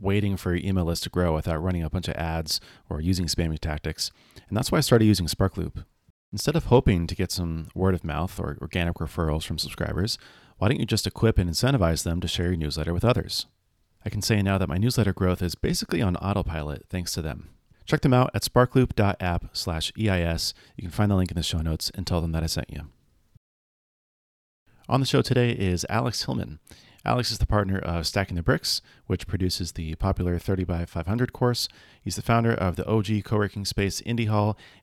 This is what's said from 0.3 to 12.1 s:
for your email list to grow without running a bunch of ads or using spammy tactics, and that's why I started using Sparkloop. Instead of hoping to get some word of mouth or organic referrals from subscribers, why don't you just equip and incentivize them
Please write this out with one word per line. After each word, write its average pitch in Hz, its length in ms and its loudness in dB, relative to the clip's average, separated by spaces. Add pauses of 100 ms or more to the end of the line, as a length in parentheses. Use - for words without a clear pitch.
for 90 180 0
your 87 120 0
email 95 180 2
list 82 180 -2
to - 80 -8
grow 87 240 2
without 78 260 -2
running 87 220 0
a 78 80 -2
bunch 90 160 -4
of - 80 -4
ads 82 460 -4 (280)
or 78 120 -4
using 90 260 2
spammy 80 320 -2
tactics, 78 540 -6 (360)
and 101 80 -4
that's - 140 -2
why 175 80 4
I 151 40 4
started 113 240 6
using 98 200 6
Sparkloop. 82 580 -2 (480)
Instead - 220 -2
of 165 120 0
hoping 101 420 6
to 90 80 -6
get 92 160 -2
some 82 420 -4
word 92 180 2
of 87 120 -2
mouth 80 340 -4
or 71 240 -6
organic 85 320 -2
referrals 80 480 -2
from - 160 -6
subscribers, - 580 -4 (420)
why 98 100 2
don't 135 100 2
you - 80 0
just 107 220 0
equip 113 280 2
and 90 140 4
incentivize 90 540 2
them 87 160 -2